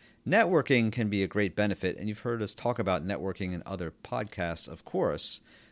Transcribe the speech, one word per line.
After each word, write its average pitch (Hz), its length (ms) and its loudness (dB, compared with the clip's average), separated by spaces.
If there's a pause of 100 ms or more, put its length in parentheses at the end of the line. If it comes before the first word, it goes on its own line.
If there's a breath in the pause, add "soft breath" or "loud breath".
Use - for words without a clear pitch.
(280 soft breath)
Networking 143 640 4
can 110 180 0
be 101 140 2
a 92 40 2
great 101 280 0
benefit, 98 420 0
and 101 100 -6
you've 107 120 -6
heard 117 240 -4
us 98 100 -4
talk - 240 -2
about 90 300 0
networking 92 440 -2
in 90 140 -6
other 90 280 -6 (100)
podcasts, 101 640 -4
of - 160 -14
course. 131 560 0 (300 loud breath)